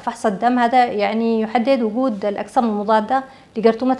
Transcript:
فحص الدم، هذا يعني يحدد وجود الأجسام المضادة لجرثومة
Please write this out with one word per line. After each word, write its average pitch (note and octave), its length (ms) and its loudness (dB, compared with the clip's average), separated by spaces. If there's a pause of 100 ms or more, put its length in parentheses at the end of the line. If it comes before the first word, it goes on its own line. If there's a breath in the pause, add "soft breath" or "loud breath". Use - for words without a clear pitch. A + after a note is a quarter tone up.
فحص - 260 -4
الدم، A#3 320 0
هذا A#3+ 260 4
يعني A3 560 0
يحدد A#3 420 0
وجود A3 420 -2
الأجسام G#3 400 -2
المضادة A3 600 0 (320 loud breath)
لجرثومة A3+ 440 2